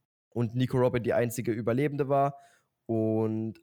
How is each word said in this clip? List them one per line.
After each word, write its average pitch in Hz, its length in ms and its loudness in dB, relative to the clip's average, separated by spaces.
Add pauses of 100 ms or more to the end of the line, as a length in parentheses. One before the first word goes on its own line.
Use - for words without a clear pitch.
(300)
und 117 260 -2
Nico 127 220 0
Robin 123 260 2
die 117 100 0
einzige 117 380 0
Überlebende 131 560 0
war 143 300 0 (480)
und 110 760 0